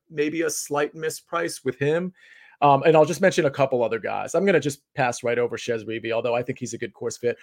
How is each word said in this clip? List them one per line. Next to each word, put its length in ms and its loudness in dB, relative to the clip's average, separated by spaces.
maybe 320 -2
a 80 0
slight 440 -4
misprice 680 -6
with 140 -2
him. 340 0
Um, 240 6
and 120 8
I'll 100 8
just 160 -4
mention 240 4
a 40 0
couple 320 0
other 160 -2
guys. 360 -6
I'm 100 2
gonna 160 4
just 220 -4
pass 300 -2
right 140 0
over 180 -2
Chez 280 -6
Reavie, 280 -6
although 220 -2
I 80 0
think 160 -8
he's 160 -8
a 40 -10
good 140 -8
course 240 -8
fit. 260 -2